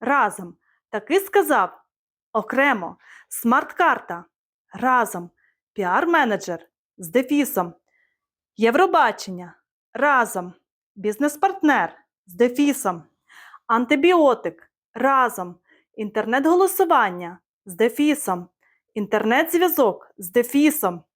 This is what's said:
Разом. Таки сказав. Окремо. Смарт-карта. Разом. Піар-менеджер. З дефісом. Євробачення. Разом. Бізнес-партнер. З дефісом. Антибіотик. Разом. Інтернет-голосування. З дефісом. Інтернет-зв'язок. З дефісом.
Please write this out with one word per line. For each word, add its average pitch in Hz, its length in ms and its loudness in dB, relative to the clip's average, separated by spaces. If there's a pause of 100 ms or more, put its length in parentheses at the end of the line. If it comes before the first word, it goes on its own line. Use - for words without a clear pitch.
Разом. 214 560 -2 (340)
Таки 247 300 -2
сказав. 294 600 0 (520)
Окремо. 220 640 -2 (320)
Смарт-карта. 254 960 -2 (480)
Разом. 208 580 -2 (420)
Піар-менеджер. 208 880 0 (400)
З 175 100 -14
дефісом. 240 680 -2 (840)
Євробачення. 233 960 0 (380)
Разом. 226 600 0 (400)
Бізнес-партнер. 269 1000 -2 (320)
З 175 80 -20
дефісом. 247 680 0 (640)
Антибіотик. 269 1040 2 (240)
Разом. 240 640 0 (380)
Інтернет-голосування. 226 1400 0 (280)
З 185 80 -16
дефісом. 226 720 0 (460)
Інтернет-зв'язок. 240 1200 0
З 180 120 -14
дефісом. 240 720 0 (140)